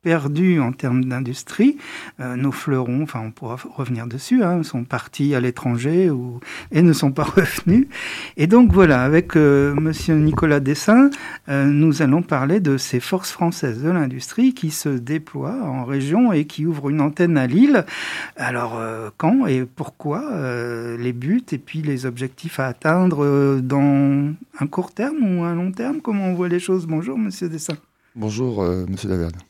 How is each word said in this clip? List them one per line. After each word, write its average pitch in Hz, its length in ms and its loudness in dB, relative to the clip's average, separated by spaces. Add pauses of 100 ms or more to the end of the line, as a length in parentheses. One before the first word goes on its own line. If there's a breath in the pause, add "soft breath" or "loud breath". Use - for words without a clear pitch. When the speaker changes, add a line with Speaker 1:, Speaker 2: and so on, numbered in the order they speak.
Speaker 1:
perdu 165 580 2
en 127 120 0
termes 127 340 0
d'industrie. 131 720 0 (420 loud breath)
Euh, 123 160 -8
nos 131 160 -2
fleurons, 131 520 -2
enfin, 127 200 -8
on 110 60 -8
pourra 120 260 -12
f-, - 180 -16
revenir 120 320 -6
dessus, 160 380 0
hein, 175 180 2
sont 120 220 -6
partis 139 500 -4
à 127 60 2
l'étranger 127 720 0
ou, 123 300 -6 (320 loud breath)
et 151 100 4
ne 170 100 8
sont 139 180 2
pas 143 140 -2
<laughs> - 120 -2
revenus. 196 500 2 (500 loud breath)
Et 151 100 2
donc 226 240 8
voilà, 160 320 6
avec, 160 320 2
euh, 143 400 6
monsieur 156 420 0
Nicolas 151 440 2
Dessin, 208 480 4 (400 loud breath)
euh, 139 160 0
nous 147 380 4
allons 143 180 4
parler 160 400 0
de 143 160 2
ces 127 240 -4
forces 185 300 -4
françaises 143 520 -4
de 156 60 -2
l'industrie 170 640 0
qui 160 180 -4
se 151 200 -4
déploient 151 720 -6
en 131 240 -6
région 156 480 2
et 147 100 2
qui 147 220 -6
ouvrent 143 240 -4
une 151 100 0
antenne 151 380 2
à 127 80 2
Lille. 214 400 4 (500 loud breath)
Alors, 117 400 -6
euh, 113 400 -8
quand 226 300 2
et 131 180 0
pourquoi, 160 680 -8
euh, 120 680 -6
les 120 160 -4
buts 170 360 -2
et - 60 -4
puis - 240 -10
les 139 240 -4
objectifs 131 560 -8
à 135 60 -2
atteindre, 160 580 2
euh, 139 380 2
dans 139 720 2 (260)
un 143 60 -2
court 175 260 -6
terme 233 460 -2
ou 170 60 -2
un 170 100 -4
long 180 180 -4
terme ? 262 300 -6
Comment 202 240 -2
on 180 80 -2
voit 180 140 -2
les 175 120 0
choses ? 185 260 -2
Bonjour, 170 300 -4
monsieur 190 320 -4
Dessin. 156 300 -8 (360)
Speaker 2:
Bonjour, 107 480 -4
euh, 90 240 0
monsieur 98 220 -6
Daverne. 85 240 -2 (180)